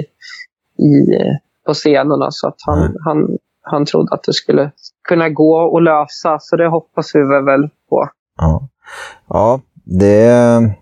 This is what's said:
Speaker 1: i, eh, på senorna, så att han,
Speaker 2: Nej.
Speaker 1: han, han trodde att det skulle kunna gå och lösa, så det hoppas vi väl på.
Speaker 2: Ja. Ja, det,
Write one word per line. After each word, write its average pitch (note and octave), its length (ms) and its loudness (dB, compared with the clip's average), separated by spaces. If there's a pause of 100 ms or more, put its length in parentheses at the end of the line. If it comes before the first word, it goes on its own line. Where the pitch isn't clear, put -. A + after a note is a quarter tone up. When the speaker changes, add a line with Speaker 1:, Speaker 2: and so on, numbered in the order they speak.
(840)
Speaker 1:
i, C#3+ 320 4
eh, - 180 -2 (320)
på D3+ 80 -2
senorna, C#3 580 0
så - 160 -6
att - 180 -10
han, D3 140 -2
Speaker 2:
Nej. D#3+ 100 0 (160)
Speaker 1:
han, D3+ 320 -2 (240)
han D3 240 -4
trodde D#3 280 -2
att D#3 100 -6
det - 100 -2
skulle D3 380 -2 (380)
kunna E3 200 0
gå D#3 260 2
och E3 260 0
lösa, D#3 580 -2
så - 160 -6
det E3+ 120 2
hoppas D#3+ 480 -6
vi D#3 40 4
väl C#3 500 2 (200)
på. D3+ 200 -2 (280)
Speaker 2:
Ja. E2 320 -2 (600)
Ja, A#2 320 0 (120)
det, G2+ 560 2 (520)